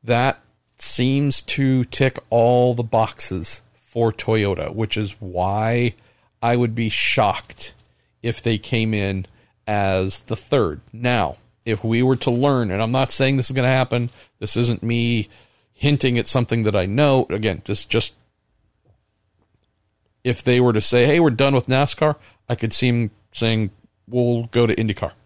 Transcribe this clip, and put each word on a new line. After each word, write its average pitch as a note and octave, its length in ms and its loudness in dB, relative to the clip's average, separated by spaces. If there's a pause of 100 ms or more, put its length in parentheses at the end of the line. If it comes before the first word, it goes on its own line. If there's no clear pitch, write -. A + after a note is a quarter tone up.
That A#2+ 380 0 (380)
seems C3+ 600 0
to C3 440 0
tick - 320 -2 (120)
all B2 440 4
the A#2+ 100 -2
boxes - 800 -2 (220)
for A#2 280 0
Toyota, G2+ 640 -2
which A2 220 -4
is G2+ 240 -4
why G#2+ 760 -2 (460)
I A#2+ 140 2
would A#2 200 0
be A#2 140 -2
shocked - 840 -2 (480)
if A#2 220 -6
they A2 160 0
came A2 340 -2
in G2 320 -2 (400)
as F#2+ 580 -2
the A2 120 -6
third. G2 460 -2 (120)
Now, A2+ 440 -2 (280)
if A2 180 -4
we A#2 200 0
were C3 140 2
to - 120 -2
learn, B2 400 0
and G2 120 -2
I'm A2+ 100 -2
not C3 200 0
saying C3+ 260 0
this B2 120 -2
is C3+ 60 -6
gonna B2+ 120 0
happen, B2 440 0 (280)
this - 160 -6
isn't A#2+ 280 0
me A#2 460 0 (440)
hinting C3 440 2
at A#2 100 0
something A#2+ 360 0
that G#2 120 2
I F#2 100 2
know. C3 440 2
Again, G2+ 360 -2
just, - 240 -6
just - 240 -2 (2000)
if B2 200 -2
they B2 160 4
were B2 140 4
to A2 80 2
say, B2 240 4
"Hey, D3+ 140 4
we're D#3+ 120 4
done C#3 240 2
with B2 120 0
nascar," C#3 500 0 (300)
I A#2+ 80 -2
could A2 180 -4
see B2+ 160 0
'em A#2+ 220 0 (200)
saying, A2 400 -2 (360)
"We'll A#2+ 380 0
go A#2+ 220 2
to - 80 2
IndyCar." G#2+ 360 -4 (140)